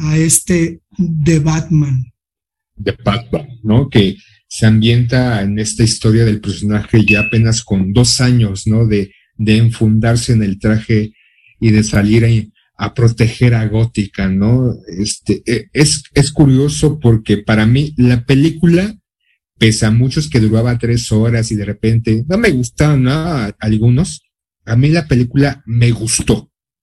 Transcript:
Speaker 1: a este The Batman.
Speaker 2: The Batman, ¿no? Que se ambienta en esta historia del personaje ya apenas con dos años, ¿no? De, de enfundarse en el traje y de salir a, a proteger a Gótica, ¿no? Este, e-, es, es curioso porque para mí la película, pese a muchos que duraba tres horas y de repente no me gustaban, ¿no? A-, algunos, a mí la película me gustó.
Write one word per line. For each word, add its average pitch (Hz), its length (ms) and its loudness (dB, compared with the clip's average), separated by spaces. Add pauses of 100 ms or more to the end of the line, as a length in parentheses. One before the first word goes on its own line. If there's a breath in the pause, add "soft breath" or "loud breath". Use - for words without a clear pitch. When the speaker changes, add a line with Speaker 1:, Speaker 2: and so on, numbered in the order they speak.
Speaker 1:
a 151 160 0
este 165 640 -2 (420)
The 160 160 2
Batman. 151 720 -2 (720)
Speaker 2:
The 95 200 -4
Batman, 101 440 -4 (160)
¿no? 113 260 0
Que 98 280 0 (300 loud breath)
se - 180 -4
ambienta 117 760 2
en 101 180 -4
esta 110 240 -4
historia 113 420 0
del 104 140 0
personaje 104 640 -2
ya 101 160 2
apenas 113 420 0
con 95 300 -2
dos 123 280 2
años, 117 460 0
¿no? 113 180 2
De, 101 260 -2 (240 soft breath)
de 107 220 0
enfundarse 113 760 2
en 110 100 2
el 98 160 -4
traje 110 540 -2 (460 soft breath)
y 113 120 2
de 107 120 4
salir 107 420 2
a, 110 600 -4
a - 80 -8
proteger 117 600 0
a 110 120 0
Gótica, 104 640 -2
¿no? 113 460 0 (120)
Este, 101 580 -6
e-, 113 280 -4
es, 147 300 0 (100)
es - 180 2
curioso 147 680 2
porque 110 380 2
para 107 280 0
mí 139 320 0
la 123 280 2
película, 165 720 2 (640)
pese 110 280 0
a 107 60 2
muchos 131 380 0
que 120 100 0
duraba 113 380 0
tres 117 340 -4
horas 113 400 0
y 107 40 -2
de 101 100 -6
repente 110 600 -2
no 185 100 0
me 233 140 2
gustaban, 131 520 0
¿no? 127 80 0
A-, 151 480 -4
algunos, 123 640 0 (440)
a 113 100 -4
mí 135 140 4
la 165 180 0
película 131 580 0
me 120 260 2
gustó. - 600 -2 (320)